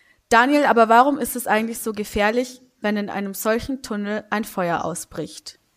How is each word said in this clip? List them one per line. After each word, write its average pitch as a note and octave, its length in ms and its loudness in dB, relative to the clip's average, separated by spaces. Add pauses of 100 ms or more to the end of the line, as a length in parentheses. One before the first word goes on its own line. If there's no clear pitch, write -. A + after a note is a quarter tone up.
(280)
Daniel, C#4 360 4
aber A3+ 240 4
warum B3+ 300 6
ist A#3 180 -6
es A#3+ 100 -6
eigentlich A3+ 320 -2
so A3+ 140 -8
gefährlich, G#3+ 680 -2 (200)
wenn G#3 160 0
in G#3 120 -4
einem G3 260 -6
solchen A#3+ 480 -4
Tunnel G#3 480 -6
ein G#3+ 140 -2
Feuer F3 400 -4
ausbricht? - 760 -10 (180)